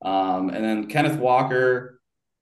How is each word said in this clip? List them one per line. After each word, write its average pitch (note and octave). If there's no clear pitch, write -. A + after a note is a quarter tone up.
Um, F#2
and G#2+
then G#2+
Kenneth D3
Walker, B2+